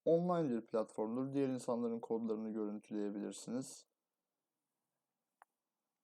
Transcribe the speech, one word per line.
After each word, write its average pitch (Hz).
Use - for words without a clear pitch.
online 170
bir 113
platformdur. 113
Diğer 139
insanların 120
kodlarını 110
görüntüleyebilirsiniz. 104